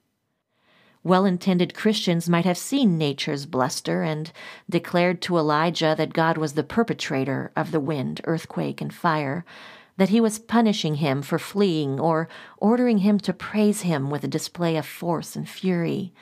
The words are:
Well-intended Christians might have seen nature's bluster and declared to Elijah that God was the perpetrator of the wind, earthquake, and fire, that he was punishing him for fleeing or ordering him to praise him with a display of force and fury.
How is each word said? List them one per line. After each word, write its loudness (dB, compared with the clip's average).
Well-intended 2
Christians 0
might 4
have 2
seen 2
nature's -2
bluster -2
and -4
declared 0
to 0
Elijah 2
that -2
God 2
was -2
the 0
perpetrator -2
of -2
the 0
wind, -4
earthquake, -4
and -6
fire, -2
that 4
he 4
was 2
punishing 0
him 0
for -2
fleeing 0
or 2
ordering 4
him 4
to -4
praise 0
him 0
with -4
a -4
display -2
of -2
force -6
and -8
fury. -2